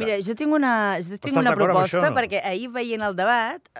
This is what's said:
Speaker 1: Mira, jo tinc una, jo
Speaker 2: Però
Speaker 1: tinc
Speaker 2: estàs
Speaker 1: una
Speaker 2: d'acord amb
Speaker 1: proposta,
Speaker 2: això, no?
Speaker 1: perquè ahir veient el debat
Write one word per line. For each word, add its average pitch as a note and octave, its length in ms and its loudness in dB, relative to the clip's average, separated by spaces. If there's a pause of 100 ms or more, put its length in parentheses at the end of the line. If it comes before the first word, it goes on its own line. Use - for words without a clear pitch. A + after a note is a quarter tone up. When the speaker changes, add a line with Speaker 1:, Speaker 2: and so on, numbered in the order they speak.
Speaker 1:
Mira, A3 180 -2
jo G3+ 160 -6
tinc D4+ 160 -2
una, A#3 480 2
jo F3 160 -8
Speaker 2:
Però G3+ 80 -14
Speaker 1:
tinc C4+ 140 -2
Speaker 2:
estàs - 20 4
Speaker 1:
una B3 140 4
Speaker 2:
d'acord G3+ 180 2
amb F3+ 60 4
Speaker 1:
proposta, F3+ 240 2
Speaker 2:
això, - 100 4
no? - 60 0
Speaker 1:
perquè G3+ 260 0
ahir G3 320 -4
veient A#3 320 -4
el G3 80 -2
debat A3+ 540 0 (120)